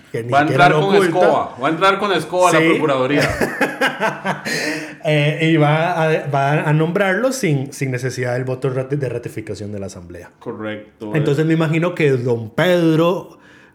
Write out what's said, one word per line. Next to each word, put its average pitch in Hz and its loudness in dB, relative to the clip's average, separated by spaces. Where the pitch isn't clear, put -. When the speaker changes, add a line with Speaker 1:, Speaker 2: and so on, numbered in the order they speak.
Speaker 1:
que 117 -6
ni 120 -6
Speaker 2:
Va 139 4
a - 6
Speaker 1:
siquiera 175 4
Speaker 2:
entrar 156 4
Speaker 1:
lo 196 0
Speaker 2:
con 196 4
Speaker 1:
oculta. 180 4
Speaker 2:
escoba, 147 2
va 135 -2
a 160 2
entrar 190 2
con 208 -2
escoba 180 2
a 165 4
la 160 4
Speaker 1:
Sí. 160 4
Speaker 2:
Procuraduría. 143 2
Speaker 1:
<laughs> - -4
Eh, 151 2
y 160 6
va 151 2
a, 160 0
va 139 2
a 151 4
nombrarlo 190 0
sin, 147 -2
sin 131 -6
necesidad 123 -4
del 127 -2
voto 131 -4
rati-, 135 -4
de 139 -4
ratificación 107 -8
de 104 -8
la 98 -8
Asamblea. 87 -16
Speaker 2:
Correcto. 107 -10
Speaker 1:
Entonces 143 0
me 165 2
imagino 165 0
que 160 2
don 120 -2
Pedro 170 2